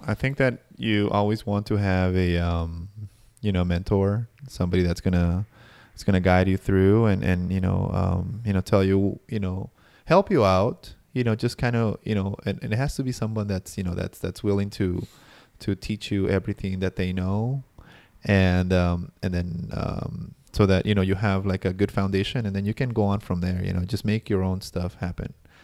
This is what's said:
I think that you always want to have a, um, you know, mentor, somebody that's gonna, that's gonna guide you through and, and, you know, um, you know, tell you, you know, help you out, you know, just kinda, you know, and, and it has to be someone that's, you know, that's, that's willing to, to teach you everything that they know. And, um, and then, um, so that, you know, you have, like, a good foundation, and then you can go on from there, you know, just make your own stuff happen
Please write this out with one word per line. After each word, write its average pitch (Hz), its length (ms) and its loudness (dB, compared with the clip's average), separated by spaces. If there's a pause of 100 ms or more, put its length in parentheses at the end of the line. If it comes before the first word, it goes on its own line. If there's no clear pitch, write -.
I 104 120 -2
think 135 240 -4
that 127 240 0 (160)
you 104 320 2
always 104 340 0
want 101 220 -2
to 107 100 0
have 92 400 2
a, 87 220 2
um, 85 500 -2 (540)
you 104 100 0
know, 90 120 2
mentor, 98 640 0 (200)
somebody 90 340 0
that's 87 200 0
gonna, 90 420 2 (480)
that's - 120 -18
gonna 98 160 2
guide 92 280 4
you 95 80 2
through 98 500 4
and, 98 160 2
and, 90 300 0
you 95 80 0
know, 92 320 0
um, 92 540 -2
you 104 60 0
know, 95 100 2
tell 101 200 2
you, 98 460 2
you 113 100 -4
know, 95 320 -6 (360)
help 196 240 4
you 139 140 4
out, 95 500 2 (180)
you 127 120 0
know, 113 120 2
just 120 220 -2
kinda, 117 460 0
you 113 100 -2
know, 98 220 -2 (100)
and, 98 160 -4
and 95 100 -6
it 107 40 0
has 135 200 -2
to 139 80 -4
be 127 80 -4
someone 107 340 -4
that's, 95 320 -6
you 95 60 -2
know, 87 100 -4
that's, 92 240 -6
that's - 240 -8
willing 101 280 0
to, 92 360 -2 (540)
to 98 160 -4
teach - 340 -8
you 98 180 0
everything 95 520 -4
that 92 160 -4
they 92 160 -2
know. 104 500 -2 (600)
And, 92 480 4
um, 87 400 2 (100)
and 92 120 -4
then, 87 380 -4
um, - 600 -6 (180)
so 104 140 4
that, 95 200 4
you 104 100 2
know, 98 60 4
you 95 120 2
have, 98 320 0
like, 95 180 -2
a 92 80 0
good 101 200 0
foundation, 98 540 0
and 98 100 -4
then 98 80 -2
you 104 100 -2
can 131 140 -2
go 110 160 0
on 101 160 2
from 87 200 -4
there, 90 240 -2
you 95 80 -2
know, 90 120 -2
just 95 200 -4
make 107 240 -2
your 95 140 2
own 92 180 0
stuff - 360 -6
happen - 360 -8 (320)